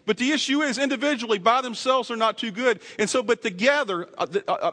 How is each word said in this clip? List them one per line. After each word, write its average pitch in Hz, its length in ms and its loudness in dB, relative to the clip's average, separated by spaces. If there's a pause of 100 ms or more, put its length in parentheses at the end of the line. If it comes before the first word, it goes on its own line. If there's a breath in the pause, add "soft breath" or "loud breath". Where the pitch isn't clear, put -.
But 214 120 0
the 254 140 0
issue 285 300 0
is, 269 160 0
individually, 254 600 0
by 233 220 4
themselves, 254 500 -2
are 233 40 -6
not 220 220 0
too 233 140 -6
good. 233 300 0 (180 loud breath)
And 208 100 0
so, 254 140 0
but 233 180 0
together, 208 760 0
uh, 131 80 -2
the, 131 240 -4
uh, - 40 0
uh, - 200 0